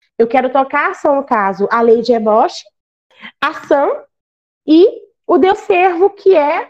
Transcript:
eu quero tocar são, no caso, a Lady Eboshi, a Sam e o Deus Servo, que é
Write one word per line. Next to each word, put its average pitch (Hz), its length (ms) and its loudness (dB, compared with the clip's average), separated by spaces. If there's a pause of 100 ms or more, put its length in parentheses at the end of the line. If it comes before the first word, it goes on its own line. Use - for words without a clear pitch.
(180)
eu 226 100 2
quero 254 220 -2
tocar 285 460 -2
são, 294 200 -2
no 277 80 -4
caso, 202 480 -4
a 233 80 -2
Lady 233 320 0
Eboshi, 226 520 0 (760)
a 302 140 -4
Sam 320 500 -2 (640)
e 330 200 4 (400)
o 339 100 2
Deus 381 220 2
Servo, 370 500 0
que 381 260 0
é 320 340 -2